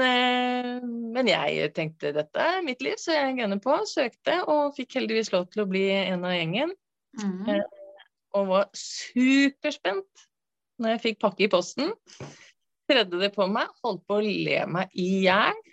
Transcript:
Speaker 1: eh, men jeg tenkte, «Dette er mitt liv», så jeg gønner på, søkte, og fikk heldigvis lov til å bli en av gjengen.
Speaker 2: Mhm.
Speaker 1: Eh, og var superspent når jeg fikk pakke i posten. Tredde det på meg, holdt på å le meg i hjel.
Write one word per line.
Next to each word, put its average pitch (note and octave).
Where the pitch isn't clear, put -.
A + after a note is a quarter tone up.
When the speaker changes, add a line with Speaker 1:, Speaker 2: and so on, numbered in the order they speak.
Speaker 1:
eh, B3
men A#3
jeg D#3
tenkte, D#3
«Dette D3+
er F4
mitt C4
liv», C#4+
så E4
jeg C4+
gønner G3+
på, C4
søkte, -
og D4
fikk C4
heldigvis A3
lov F3+
til G#3+
å -
bli F#3+
en F#3+
av F3+
gjengen. G#3
Speaker 2:
Mhm. G3
Speaker 1:
Eh, G3+
og G3
var G3
superspent C#4
når A3
jeg A#3
fikk A3
pakke G3+
i -
posten. G3+
Tredde G#3
det G3+
på G3
meg, C4
holdt G#3+
på G#3
å -
le E3
meg F#3
i F#3+
hjel. A3